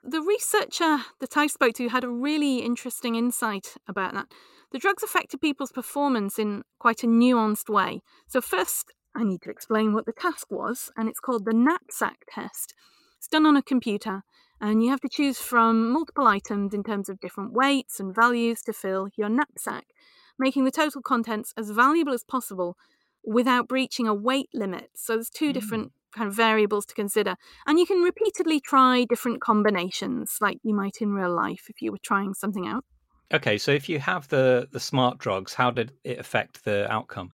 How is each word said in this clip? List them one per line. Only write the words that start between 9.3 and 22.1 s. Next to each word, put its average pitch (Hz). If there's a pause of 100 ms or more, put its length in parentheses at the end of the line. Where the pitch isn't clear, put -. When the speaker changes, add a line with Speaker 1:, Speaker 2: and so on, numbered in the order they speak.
Speaker 1:
to -
explain 214
what 220
the 226
task -
was, -
and -
it's -
called 226
the 226
knapsack 247
test. - (440)
It's -
done 311
on 294
a 269
computer, 208 (380)
and 214
you 247
have 277
to 277
choose 277
from 226
multiple 285
items 202
in 202
terms 202
of 190
different 190
weights 269
and 190
values 233
to 220
fill 190
your 208
knapsack, 226 (520)
making 262
the 262
total 302
contents 233
as 214
valuable 277